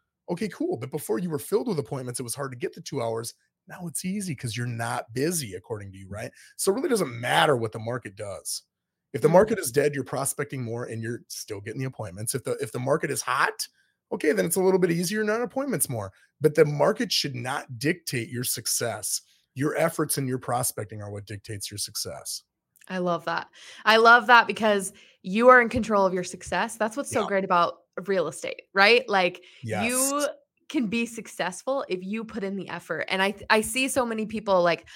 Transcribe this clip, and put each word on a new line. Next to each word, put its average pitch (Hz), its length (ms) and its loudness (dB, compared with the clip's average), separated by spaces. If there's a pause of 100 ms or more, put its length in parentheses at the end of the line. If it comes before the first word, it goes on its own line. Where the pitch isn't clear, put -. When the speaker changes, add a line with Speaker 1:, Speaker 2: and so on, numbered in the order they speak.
(300)
Speaker 1:
Okay, 175 180 -4
cool. 302 280 -4
But 131 160 -10
before 208 260 -4
you 180 120 -4
were 147 100 -4
filled 240 280 -2
with 185 120 -2
appointments, 127 400 -8
it - 20 -8
was 120 120 -8
hard 135 180 -8
to 120 60 -14
get - 160 -8
the 175 60 -16
two 135 220 -6
hours. 113 320 -6 (340)
Now 170 180 -14
it's - 180 -8
easy 185 300 -4
'cause 110 220 -8
you're 120 100 -4
not 117 480 -6
busy, 139 400 -2
according 101 380 -10
to 95 60 -18
you, 98 100 -20
right? 104 240 -10 (240)
So - 160 0
it - 20 0
really 277 140 -4
doesn't 156 320 -2
matter 143 360 4
what 113 160 -2
the 117 60 -10
market 110 380 -8
does. 98 460 -10 (500)
If 117 80 -6
the 151 80 4
Speaker 2:
Mm. 156 40 6
Speaker 1:
market 214 260 6
is 165 120 -6
dead, 143 240 2
you're 135 100 -4
prospecting 139 580 -6
more 117 220 -6
and 113 180 -8
you're 113 260 -8
still - 320 -12
getting 113 200 -10
the 131 60 -4
appointments. 107 480 -8
If 123 100 -6
the, 127 80 -4
if 120 200 -6
the 127 80 -6
market 143 300 0
is 127 120 -4
hot, 143 460 -2 (420)
okay, 277 220 0
then 190 140 2
it's 170 100 -2
a 190 60 2
little 185 180 4
bit 180 100 2
easier, 180 320 -2
not 214 200 0
appointments 247 460 -2
more. 104 240 -6 (280)
But 151 140 2
the 160 100 8
market 151 480 2
should - 240 -2
not 123 420 -8
dictate 127 520 -4
your 123 140 -6
success. - 760 -4 (340)
Your 139 220 -2
efforts 160 420 0
and 139 80 -2
your 127 120 -2
prospecting 120 640 -4
are 101 80 -10
what 101 160 -12
dictates 104 440 -12
your 101 80 -12
success. - 640 -10 (460)
Speaker 2:
I 185 100 -6
love 180 280 -2
that. 170 220 -6 (360)
I 214 140 8
love 233 280 10
that 226 220 8
because 202 440 0 (300)
you 220 260 6
are 254 120 12
in 233 80 2
control 214 360 2
of 185 80 4
your 185 120 -2
success. 190 520 -4
That's 214 200 -2
what's 277 160 -6
so 247 80 2
Speaker 1:
Yeah. - 80 -2
Speaker 2:
great 196 160 2
about 175 400 2 (220)
real 185 200 2
estate, - 360 -8 (100)
right? 233 360 6
Like, 185 360 0 (180)
Speaker 1:
Yes. 110 260 -2
Speaker 2:
you 269 380 0 (420)
can 247 200 -2
be 233 160 0
successful 226 840 -4
if 185 140 -4
you 214 220 -6
put 220 180 -8
in 196 140 -4
the 185 140 -8
effort. 165 380 -6
And 190 140 0
I 196 100 2
th-, - 180 -14
I 220 100 6
see 254 280 -2
so 254 180 0
many 220 180 -4
people, 208 380 2
like, 170 340 2